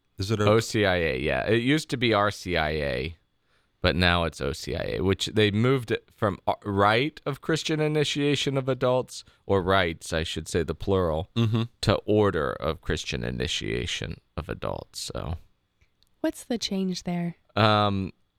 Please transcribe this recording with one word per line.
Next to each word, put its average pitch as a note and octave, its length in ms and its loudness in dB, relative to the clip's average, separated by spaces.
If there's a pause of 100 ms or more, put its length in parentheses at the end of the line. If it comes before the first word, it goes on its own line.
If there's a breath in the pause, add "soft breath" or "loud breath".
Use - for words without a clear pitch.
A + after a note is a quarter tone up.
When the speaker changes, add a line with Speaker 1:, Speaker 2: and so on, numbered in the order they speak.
(180)
Speaker 1:
Is G2+ 140 -4
it G#2 80 0
O- G#2 140 6
Speaker 2:
O A2+ 80 6
C A2 240 0
I F#2 100 4
A? D#2 240 0
Yeah. C2+ 260 0
It A#2 160 2
used C#3+ 280 0
to C#3 80 -4
be A#2 160 2
R G#2 180 4
C F2 260 -6
I D#2 120 0
A, C#2+ 480 -4 (640)
but D#2 140 2
now F2 280 4
it's D#2 180 -4
O C#2 120 -2
C - 220 -8
I G#1+ 200 -4
A, A1+ 60 -4
which F#2 260 0
they G#2+ 240 2
moved A#2+ 400 0
it - 240 -4
from, G2+ 320 -2
uh, G2+ 60 0 (100)
Rite G#2+ 640 2
of C#3 160 -6
Christian D#3 400 -2
Initiation D3 760 0
of C3 100 -2
Adults, B2+ 560 0 (220 soft breath)
or G2 160 2
rites, F2+ 500 0
I D#2+ 120 0
should - 240 -6
say, E2+ 160 0
the D#2+ 100 -4
plural, F2+ 640 0
Speaker 1:
Mm-hmm. A2+ 280 2 (180)
Speaker 2:
to G#2 140 4 (100)
Order F#2+ 480 2
of - 280 -4
Christian C#2 420 -4
Initiation A#1+ 1000 -4 (140)
of - 140 -8
Adults. G1+ 500 -8 (140)
So, A#1+ 220 -6 (880)
Speaker 3:
What's - 240 -4
the A#3+ 120 -4
change F#3+ 460 -4
there? F3 320 -4 (200)
Speaker 2:
Um, G#2 560 2 (280)